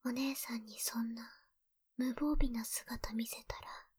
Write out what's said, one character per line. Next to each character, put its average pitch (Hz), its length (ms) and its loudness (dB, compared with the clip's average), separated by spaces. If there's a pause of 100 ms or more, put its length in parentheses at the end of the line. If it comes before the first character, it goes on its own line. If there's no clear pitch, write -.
お 254 60 2
姉 269 240 0
さ 240 220 -4
ん 220 80 -4
に 214 160 -12
そ - 180 0
ん 226 160 0
な - 320 -14 (500)
無 254 180 4
防 294 200 4
備 269 180 8
な 226 120 -2
姿 - 480 -4
見 226 120 0
せ - 200 -8
た - 160 -6
ら - 260 -14 (120)